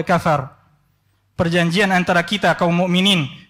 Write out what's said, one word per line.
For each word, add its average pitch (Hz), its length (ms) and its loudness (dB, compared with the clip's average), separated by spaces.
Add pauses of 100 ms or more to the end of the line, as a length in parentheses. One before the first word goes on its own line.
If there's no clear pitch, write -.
kafar." 156 480 0 (800)
Perjanjian 175 560 0
antara 180 320 2
kita 185 320 0
kaum 175 160 0
mukminin 180 560 0 (220)